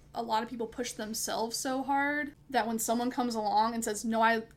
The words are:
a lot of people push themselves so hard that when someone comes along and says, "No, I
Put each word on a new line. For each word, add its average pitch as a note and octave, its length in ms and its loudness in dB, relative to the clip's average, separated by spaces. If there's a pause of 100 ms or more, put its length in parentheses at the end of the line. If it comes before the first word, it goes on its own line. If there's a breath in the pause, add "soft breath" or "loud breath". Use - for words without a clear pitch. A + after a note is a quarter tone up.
(140)
a A#3+ 80 -4
lot A3+ 220 0
of A#3 60 -8
people A3+ 180 -4
push A#3+ 240 -6
themselves A3+ 640 -4
so C4+ 260 -2
hard C#4+ 520 0 (160)
that A#3 180 2
when A3+ 100 -2
someone A#3+ 320 0
comes A#3+ 260 -2
along G#3+ 380 4
and A#3 100 -2
says, G#3 200 -2
"No, A3+ 180 2
I A3+ 220 6 (140)